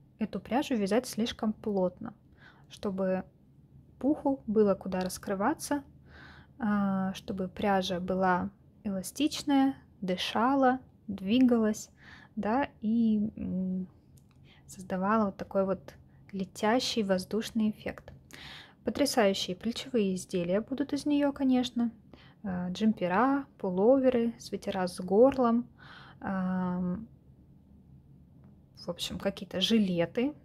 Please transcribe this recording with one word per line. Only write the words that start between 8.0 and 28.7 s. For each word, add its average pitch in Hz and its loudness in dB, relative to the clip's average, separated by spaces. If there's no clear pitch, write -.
эластичная, 269 0
дышала, 254 2
двигалась, 214 2
да, 208 0
и, 220 2
м, 185 -4
создавала 196 -2
вот 190 -6
такой 196 -2
вот - -6
летящий 214 -2
воздушный 202 0
эффект. - -10
Потрясающие 214 2
плечевые 214 -2
изделия 180 -2
будут 269 -4
из 285 -4
нее, 285 2
конечно. 247 2
Э, 180 -4
джемпера, 214 2
пуловеры, 233 4
свитера 196 -4
с 180 -8
горлом, 233 4
ам, 185 -2